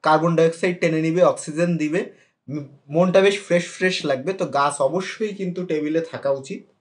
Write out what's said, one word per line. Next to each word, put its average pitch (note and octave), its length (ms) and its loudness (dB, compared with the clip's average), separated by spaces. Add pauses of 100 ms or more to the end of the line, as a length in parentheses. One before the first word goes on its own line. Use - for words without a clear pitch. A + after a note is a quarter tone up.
কার্বন D#3 300 4
ডাইঅক্সাইড E3 460 2
টেনে D#3+ 200 2
নিবে, D#3+ 220 0
অক্সিজেন E3 540 0
দিবে, D#3 240 -2 (480)
উম, D3 140 -6 (260)
মনটা F3+ 320 4
বেশ G3 240 4
ফ্রেশ F3 200 2 (100)
ফ্রেশ F#3 200 0 (100)
লাগবে। C#3+ 280 -2
তো F#3 120 -2
গাছ C#3+ 340 0
অবশ্যই F#3 600 -2
কিন্তু F3+ 260 -6
টেবিলে D#3 360 -2 (100)
থাকা - 200 -4
উচিত। C3+ 300 -6 (200)